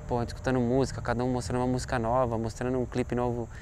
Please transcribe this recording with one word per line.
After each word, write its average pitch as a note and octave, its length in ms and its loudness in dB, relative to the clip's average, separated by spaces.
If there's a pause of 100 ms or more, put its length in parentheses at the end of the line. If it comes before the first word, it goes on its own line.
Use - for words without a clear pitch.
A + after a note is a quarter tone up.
pô, A#2+ 160 0
escutando C3 380 0
música, B2 400 2
cada A#2+ 240 0
um B2+ 80 2
mostrando B2 300 0
uma B2 40 2
música B2+ 320 0
nova, A#2 380 2
mostrando B2 420 -2
um B2 60 0
clipe A#2+ 300 -2
novo A#2+ 340 0 (140)